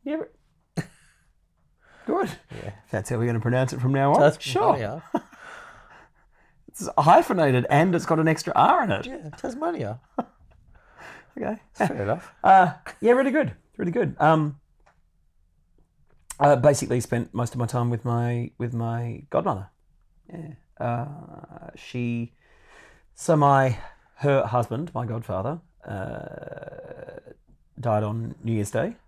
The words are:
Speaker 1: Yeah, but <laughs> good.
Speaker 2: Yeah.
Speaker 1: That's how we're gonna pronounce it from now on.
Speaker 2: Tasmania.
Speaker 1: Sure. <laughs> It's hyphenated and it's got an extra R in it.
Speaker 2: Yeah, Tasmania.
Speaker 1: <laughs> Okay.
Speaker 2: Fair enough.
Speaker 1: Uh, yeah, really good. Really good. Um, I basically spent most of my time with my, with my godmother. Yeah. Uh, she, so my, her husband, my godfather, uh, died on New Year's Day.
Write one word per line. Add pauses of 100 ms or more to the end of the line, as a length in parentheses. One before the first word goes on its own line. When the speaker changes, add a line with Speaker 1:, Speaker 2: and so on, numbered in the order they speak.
Speaker 1:
Yeah, (580)
but
<laughs>
good. (340)
Speaker 2:
Yeah. (200)
Speaker 1:
That's
how
we're
gonna
pronounce
it
from
now
on. (200)
Speaker 2:
Tasmania.
Speaker 1:
Sure.
<laughs> (1400)
It's (100)
hyphenated
and
it's
got
an
extra
R
in
it.
Speaker 2:
Yeah,
Tasmania. (180)
Speaker 1:
<laughs> (1120)
Okay. (160)
Speaker 2:
Fair
enough. (100)
Speaker 1:
Uh, (260)
yeah,
really
good. (240)
Really
good.
Um, (1800)
I
basically
spent
most
of
my
time
with
my,
with
my
godmother. (600)
Yeah. (320)
Uh,
she, (840)
so
my, (380)
her
husband,
my
godfather, (260)
uh, (480)
died
on
New
Year's
Day. (120)